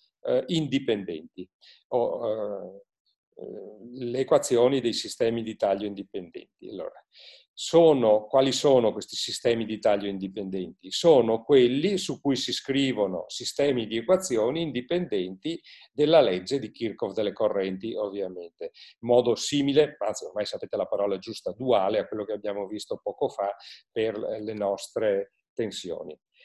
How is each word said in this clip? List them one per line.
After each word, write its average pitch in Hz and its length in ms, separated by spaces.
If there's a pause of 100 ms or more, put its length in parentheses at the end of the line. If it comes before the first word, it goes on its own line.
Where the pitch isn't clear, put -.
(200)
eh, 127 260
indipendenti, 110 1040 (380)
o, 117 400
eh, 101 1120
eh, 107 640
le 120 160
equazioni 131 600
dei 120 120
sistemi 117 500
di 110 140
taglio 101 300
indipendenti. 98 840
Allora, 90 360 (480)
sono, 131 720
quali 135 280
sono 127 380
questi 98 260
sistemi 117 500
di 110 120
taglio 101 300
indipendenti? 95 840
Sono 113 520
quelli 143 560
su - 200
cui 139 160
si 123 200
scrivono 110 720
sistemi 123 600
di 113 120
equazioni 143 640
indipendenti 123 1000 (320)
della 151 300
legge 95 360
di 110 120
Kirchhoff 101 420
delle 101 220
correnti, 98 600
ovviamente, 92 720 (360)
in 117 80
modo 120 260
simile, 143 640
anzi 101 260
ormai 98 220
sapete - 320
la 98 80
parola 101 320
giusta, - 340
duale 107 460
a 95 100
quello 107 160
che 107 80
abbiamo 101 340
visto 104 360
poco 123 260
fa 101 260 (360)
per 110 280
le 107 360
nostre 101 800 (180)
tensioni. 90 680 (260)